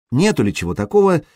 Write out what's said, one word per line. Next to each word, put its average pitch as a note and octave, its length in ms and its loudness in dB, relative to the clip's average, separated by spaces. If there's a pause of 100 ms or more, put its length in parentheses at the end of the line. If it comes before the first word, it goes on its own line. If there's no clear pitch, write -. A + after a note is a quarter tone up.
(120)
Нету D3+ 320 0
ли G2+ 100 -2
чего F2 200 -6
такого, F#3 500 0 (120)